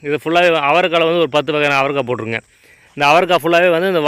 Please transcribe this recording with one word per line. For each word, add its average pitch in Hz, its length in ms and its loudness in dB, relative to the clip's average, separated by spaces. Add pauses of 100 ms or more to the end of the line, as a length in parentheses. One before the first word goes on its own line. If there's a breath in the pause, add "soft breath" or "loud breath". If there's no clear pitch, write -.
இது 147 160 -4
ஃபுல்லாவே 170 280 2 (200)
அவரைக்கால 170 360 0
வந்து 170 160 0
ஒரு 131 140 -2
பத்து 147 180 -2
வகையான 143 240 0
அவரைக்காய் 139 300 -2
போட்டிருங்க. 113 300 -6 (540 soft breath)
இந்த 143 180 -2
அவரைக்காய் 175 300 2
ஃபுல்லாவே 170 340 2
வந்து 185 180 -2
இந்த 156 140 0